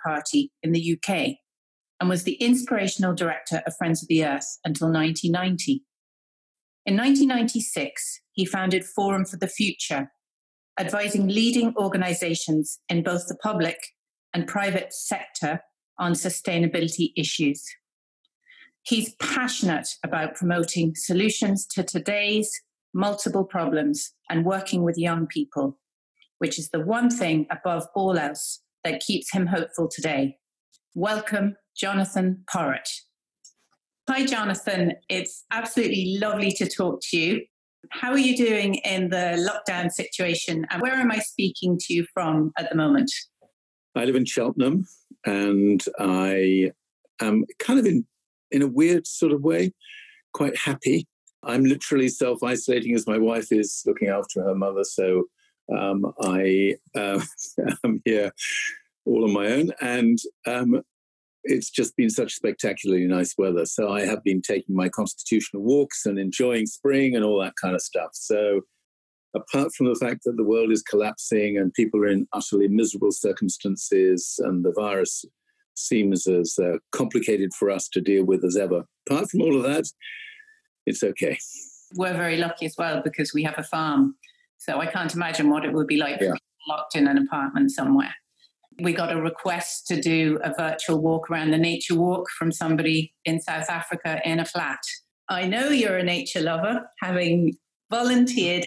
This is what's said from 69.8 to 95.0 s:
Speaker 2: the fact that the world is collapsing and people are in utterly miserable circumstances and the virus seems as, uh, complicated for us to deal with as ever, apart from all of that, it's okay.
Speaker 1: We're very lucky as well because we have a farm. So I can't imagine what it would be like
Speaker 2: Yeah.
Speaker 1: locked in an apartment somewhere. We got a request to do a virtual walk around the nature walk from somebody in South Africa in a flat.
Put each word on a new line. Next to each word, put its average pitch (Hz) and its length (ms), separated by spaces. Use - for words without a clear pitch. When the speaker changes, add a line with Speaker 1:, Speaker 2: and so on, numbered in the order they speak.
Speaker 2:
the 117 80
fact 120 280
that 120 140
the 113 60
world 110 260
is 107 100
collapsing 104 760
and 95 160
people 110 260
are 104 60
in 98 260
utterly 101 360
miserable 104 440
circumstances 95 1300
and 90 260
the 90 80
virus 98 520
seems 98 520
as, 87 320
uh, 87 200
complicated 107 600
for 101 180
us 92 180
to - 120
deal 95 240
with 92 180
as 90 140
ever, 92 280
apart 165 220
from - 140
all 160 140
of 123 80
that, 147 200
it's - 160
okay. 95 340
Speaker 1:
We're 180 180
very 170 240
lucky 170 260
as 160 140
well 160 240
because 151 320
we 151 80
have 156 160
a 156 60
farm. 147 500
So 143 220
I 160 80
can't 165 280
imagine 160 360
what 151 160
it - 80
would 151 140
be 151 100
like 143 240
Speaker 2:
Yeah. 92 120
Speaker 1:
locked 151 280
in 143 100
an 139 120
apartment 139 540
somewhere. - 420
We 170 120
got 170 200
a 165 80
request 170 680
to 165 120
do 156 420
a 151 100
virtual 156 480
walk 160 300
around 156 200
the 156 80
nature 165 360
walk 180 420
from 165 140
somebody 160 640
in 165 160
South 160 300
Africa 165 540
in 165 160
a 160 40
flat. 156 360